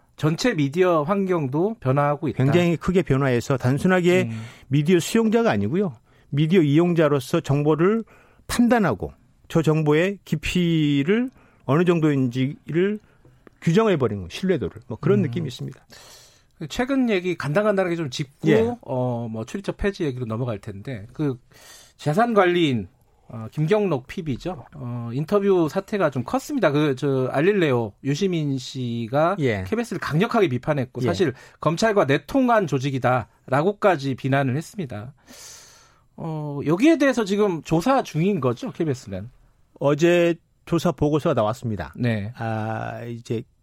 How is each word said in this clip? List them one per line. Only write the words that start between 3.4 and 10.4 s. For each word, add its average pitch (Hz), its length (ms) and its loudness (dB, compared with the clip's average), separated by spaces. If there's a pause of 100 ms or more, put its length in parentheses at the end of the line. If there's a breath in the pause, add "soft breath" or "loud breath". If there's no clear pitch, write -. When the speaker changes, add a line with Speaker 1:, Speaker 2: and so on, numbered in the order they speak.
Speaker 2:
단순하게 175 760 2
Speaker 1:
음. 113 80 -8 (300 loud breath)
Speaker 2:
미디어 151 320 4
수용자가 226 500 2
아니고요. 123 440 0 (340 soft breath)
미디어 160 320 2
이용자로서 156 800 2
정보를 156 640 2 (420 soft breath)
판단하고 190 640 2 (360)
저 165 140 0
정보의 156 640 2
깊이를 165 1040 0 (340 soft breath)